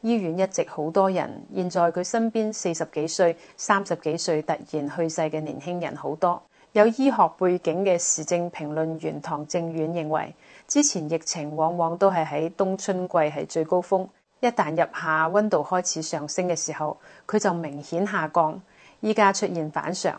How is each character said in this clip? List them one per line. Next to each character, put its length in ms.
醫 120
院 240
一 100
直 220
好 200
多 220
人。 320
現 160
在 220
佢 100
身 300
邊 220
四 200
十 200
幾 140
歲、 280
三 280
十 120
幾 180
歲 280
突 100
然 360
去 200
世 120
嘅 200
年 180
輕 220
人 160
好 180
多。 260
有 120
醫 240
學 300
背 180
景 260
嘅 140
時 260
政 280
評 200
論 320
員 180
唐 260
正 260
遠 160
認 180
為， 280
之 160
前 260
疫 80
情 380
往 200
往 220
都 140
係 120
喺 320
冬 220
春 300
季 60
係 340
最 180
高 160
峰， 260
一 100
旦 200
入 240
夏 340
溫 220
度 140
開 300
始 100
上 260
升 180
嘅 80
時 160
候， 240
佢 120
就 160
明 260
顯 240
下 220
降。 340
依 160
家 180
出 180
現 200
反 200
常 280